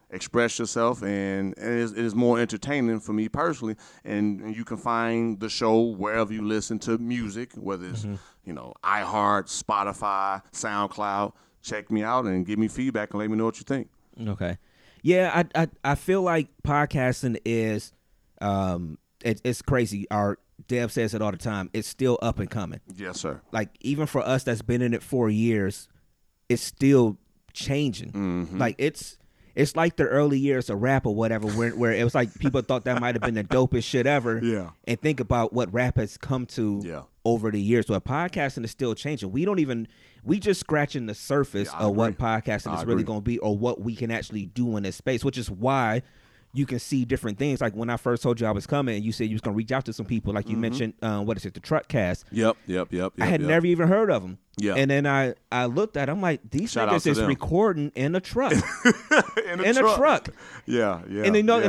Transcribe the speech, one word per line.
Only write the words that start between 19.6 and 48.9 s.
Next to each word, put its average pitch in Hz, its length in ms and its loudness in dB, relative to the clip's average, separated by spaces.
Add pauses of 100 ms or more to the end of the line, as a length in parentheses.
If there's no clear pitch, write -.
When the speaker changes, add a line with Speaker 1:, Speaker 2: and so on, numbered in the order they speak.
Speaker 2:
crazy. 113 500 0
Our 104 280 0 (300)
Dev 120 220 0
says 113 240 0
it 107 60 -2
all 107 100 0
the 95 60 -4
time. 98 380 -4
It's 110 140 -4
still 127 340 2
up 113 160 -2
and 95 100 -4
coming. 95 320 -8 (160)
Speaker 1:
Yes, 92 240 -10
sir. 78 220 -6 (100)
Speaker 2:
Like, 107 160 -2 (120)
even 143 260 -2
for 139 160 0
us 131 220 0
that's 113 180 -2
been 120 180 0
in 120 140 2
it - 80 -4
four 123 260 0
years, 107 600 0 (600)
it's 120 140 2
still 127 560 4 (340)
changing. 135 600 -4
Speaker 1:
Mm-hmm. 90 460 -2
Speaker 2:
Like, 113 200 0
it's, - 400 -4 (360)
it's - 220 2
like 170 200 2
the 156 100 2
early 143 320 4
years 135 320 0
of 101 100 -2
rap 131 260 2
or 107 80 0
whatever, 110 340 0
where, 113 220 0
where 113 220 2
it 110 120 2
was 117 100 2
like 123 240 2
people 131 240 2
thought 123 220 0
that 123 160 -2
might 120 160 0
have 104 60 -4
been 120 120 0
the 107 100 0
dopest 123 400 2
shit 123 220 2
ever. 120 360 2
Speaker 1:
Yeah. 107 280 0 (160)
Speaker 2:
And 117 140 -2
think 151 200 0
about 117 320 2
what 110 200 0
rap 123 240 2
has 110 200 -2
come 127 300 -2
to 104 380 -2
Speaker 1:
Yeah. 80 180 -10 (220)
Speaker 2:
over 113 260 2
the 104 100 0
years. 110 280 4
So 101 100 2
podcasting 139 640 -4
is 110 60 -6
still 120 240 -4
changing. 123 380 -6
We 139 120 0
don't 196 140 0
even, 123 300 0 (340)
we 170 160 2
just 196 220 0
scratching 147 460 -2
the 104 80 -6
surface 113 580 -2
Speaker 1:
Yeah, 76 60 -10
I 85 100 -4
Speaker 2:
of 101 80 2
what 113 140 4
Speaker 1:
agree. 104 140 -4
Speaker 2:
podcasting 110 480 -2
Speaker 1:
I 80 60 -4
Speaker 2:
is 117 60 -4
really 117 180 2
Speaker 1:
agree. - 20 0
Speaker 2:
gonna 107 180 -4
be 117 180 0
or 104 180 0
what 120 220 0
we 110 160 -6
can 117 160 -4
actually 107 340 -4
do 120 300 -2
in 101 80 -2
this 92 100 -4
space, 127 300 -2
which 135 140 -2
is 110 120 -6
why 117 520 2 (520)
you 135 100 2
can 127 140 -2
see 131 260 0
different 117 340 -2
things. 135 220 0
Like 113 140 -2
when 117 160 -4
I 120 60 -2
first 120 260 -2
told 120 180 2
you 117 60 0
I 107 60 2
was 101 140 -4
coming 135 300 0